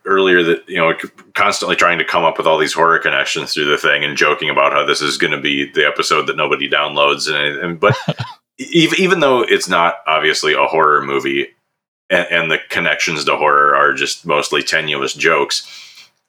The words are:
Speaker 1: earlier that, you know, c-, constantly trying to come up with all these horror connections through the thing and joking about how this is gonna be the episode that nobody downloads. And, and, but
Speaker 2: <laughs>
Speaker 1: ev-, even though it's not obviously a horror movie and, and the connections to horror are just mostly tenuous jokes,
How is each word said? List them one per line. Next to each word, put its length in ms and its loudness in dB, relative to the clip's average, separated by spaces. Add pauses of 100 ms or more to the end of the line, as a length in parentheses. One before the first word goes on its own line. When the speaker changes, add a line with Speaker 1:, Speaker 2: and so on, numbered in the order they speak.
Speaker 1:
earlier 380 4
that, 260 0
you 80 -6
know, 200 2
c-, 120 -10 (260)
constantly 400 0
trying 220 2
to 80 -2
come 180 0
up 140 2
with 100 0
all 100 4
these 140 0
horror 280 2
connections 540 -2
through 120 -2
the 120 2
thing 280 0
and 100 -4
joking 340 0
about 220 2
how 140 0
this 160 0
is 160 -2
gonna 240 -2
be 280 -2
the 160 0
episode 420 0
that 100 -4
nobody 320 -2
downloads. 580 0
And, 320 -2
and, 220 -6
but 200 4
Speaker 2:
<laughs> 60 -12 (540)
Speaker 1:
ev-, 360 0
even 220 2
though 220 2
it's 260 0
not 280 2 (120)
obviously 460 0
a 140 2
horror 340 2
movie 460 -2 (600)
and, 220 0
and 180 0
the 100 0 (100)
connections 560 -2
to 100 0
horror 400 2
are 180 4
just 320 -6
mostly 380 -2
tenuous 500 -4
jokes, 560 -2 (600)